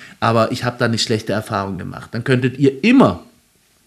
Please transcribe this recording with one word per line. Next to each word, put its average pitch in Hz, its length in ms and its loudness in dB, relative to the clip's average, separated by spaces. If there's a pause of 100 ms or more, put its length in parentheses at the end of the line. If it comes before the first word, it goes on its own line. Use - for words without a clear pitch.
(200)
aber 113 320 2
ich 127 120 -6
hab 120 140 -4
da 123 80 0
eine 113 120 0
schlechte 107 340 -2
Erfahrung 98 460 -4
gemacht. 92 340 -12
Dann 127 120 -6
könntet 127 340 0
ihr 135 240 2
immer 202 420 4 (640)